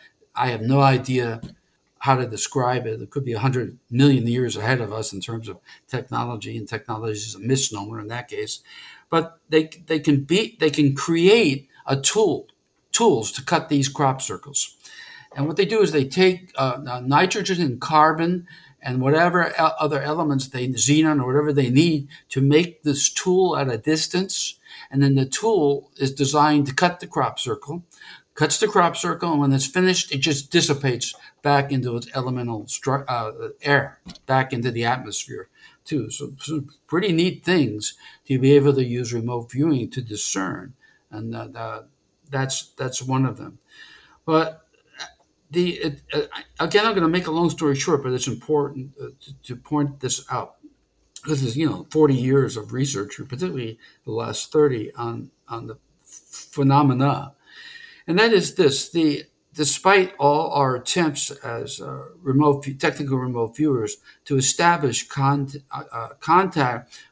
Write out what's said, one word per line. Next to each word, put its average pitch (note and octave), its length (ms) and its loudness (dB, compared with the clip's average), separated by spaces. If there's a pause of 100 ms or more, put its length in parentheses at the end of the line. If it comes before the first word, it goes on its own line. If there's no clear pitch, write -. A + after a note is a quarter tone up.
(340)
I B2+ 140 -2
have A2 140 -4
no C3+ 180 4
idea B2+ 640 2 (560)
how C3+ 160 2
to B2 120 0
describe B2 600 -4
it. A2 140 -6
It A2+ 100 -14
could C3+ 140 -6
be A#2+ 80 -4
a G#2+ 80 -4
hundred A#2+ 380 -2 (120)
million B2+ 380 4
years A#2+ 280 -2
ahead A#2+ 240 -2
of G#2 120 -6
us A2 200 -8
in G2 80 -10
terms A2+ 280 -10
of - 100 -14 (300)
technology, A#2 680 -8
and G#2+ 120 -10
technology A2 500 -8
is A2 160 -10
a - 60 -18
misnomer A2+ 600 -4
in G#2+ 80 -12
that A#2+ 200 -10
case. G#2 320 -8 (500)
But E3 380 -2
they, D#3+ 220 2 (160)
they D#3+ 120 -2
can C#3+ 240 2
be, F#3+ 380 0
they D#3 100 2
can C#3+ 240 2
create E3+ 760 2 (160)
a C#3 160 -2
tool, G3+ 460 0 (460)
tools D3 400 2
to - 100 -10
cut - 260 -2
these C#3 200 2
crop C3+ 340 0
circles. - 540 -8 (580)
And C#3 120 -2
what D#3+ 100 -4
they G3 80 2
do G#3+ 180 2
is E3+ 80 4
they D3 140 2
take, F3+ 520 2
uh, C3 300 0
uh, B2 140 -6
nitrogen F3 600 2
and C3 200 -2
carbon D#3+ 680 2 (340)
and B2+ 200 -4
whatever E3 560 2
el-, D#3+ 240 2
other D3 200 0
elements, D3 480 -2
they, B2+ 200 -4
xenon D3 520 2
or B2 60 0
whatever D3 260 2
they C3+ 180 2
need D#3 360 4 (220)
to C3 120 -4
make D3+ 440 2
this C#3+ 260 0
tool F3+ 460 2
at C3+ 160 -2
a A2+ 60 -2
distance. D#3+ 840 -2 (320)
And C#3 100 2
then C#3 140 6
the C3 100 2
tool D3 720 2
is C3+ 160 -2
designed D3 540 4
to C3+ 80 -8
cut F3 260 0
the C#3+ 80 -14
crop C3 320 -4
circle, C#3+ 440 -8 (500)
cuts - 260 0
the G#3+ 80 2
crop F3 280 4
circle, E3+ 360 -4
and D3 80 2
when C#3 120 4
it's C3+ 140 0
finished, F#3 480 0
it C3+ 40 -4
just C#3 340 -2
dissipates C#3 600 0 (280)
back C#3+ 300 2
into B2 240 -2
its A#2 180 -8
elemental B2 500 -6
stru-, C3+ 440 -4
uh, A2+ 240 -4 (300)
air, C#3 360 0 (280)
back C3 260 0
into A#2+ 180 -2
the A#2 140 -2
atmosphere, A#2 640 -6 (360)
too. C#3 260 -4
So C#3 300 -12
some D3+ 280 -6 (180)
pretty F3+ 260 0
neat E3+ 320 0
things A#2+ 500 0 (320)
to C3 120 0
be C3+ 140 6
able C#3 220 8
to C3 100 2
use A#2+ 300 -4
remote A#2 360 -6
viewing C3 400 0
to B2+ 120 -8
discern, F#2+ 720 -8 (360)
and, A2+ 240 -10
uh, A2+ 200 -12
uh, A2+ 280 -10 (480)
that's, C3+ 460 -4
that's B2+ 240 -6
one C3 240 0
of A2+ 140 -4
them. - 200 -18 (680)
But D#3+ 400 0 (840)
the, F3 260 0
it, D3+ 260 -6 (100)
uh, D3 100 -2 (380)
again, G3+ 240 2
I'm A3+ 100 0
gonna E3+ 140 2
make F3 200 0
a - 20 -2
long E3 180 2
story D3 280 0
short, C#3+ 260 0
but B2+ 100 -4
it's B2+ 160 -4
important, C#3 720 -4
uh, B2+ 60 -12 (140)
to, C#3 140 -20 (100)
to A#2+ 120 -12
point C#3+ 440 -4
this - 300 -6
out. A#2 260 -8 (720)
This C#3+ 160 -2
is, A#2+ 140 -4
you D#3 120 0
know, F2 220 -6
forty D3+ 240 2
years B2+ 420 0
of G#2+ 160 -10
research, B2 440 -4
particularly C3 640 -8 (260)
the A2 80 -10
last A2+ 400 -6
thirty C3 420 2
on, A#2 360 -8 (180)
on A#2 180 -12
the A2 100 -16 (280)
phenomena. C#3 1300 0 (720)
And E3 140 0
that A3+ 120 4
is F3 220 2
this, - 360 2
the, D3+ 340 0 (280)
despite F#3 680 2
all D3 320 2
our C3 240 0
attempts C#3+ 560 -2
as, - 480 -10
uh, C3+ 240 -12 (180)
remote C#3 420 4
view-, C#3 100 -8
technical C3+ 440 -2
remote A#2+ 380 -4
viewers C3 400 0 (300)
to C#3 100 0
establish D3 720 0
con-, C#3 420 0 (220)
uh, C#3 100 -10 (100)
uh, A#2 160 -8 (120)
contact D#3+ 760 0 (160)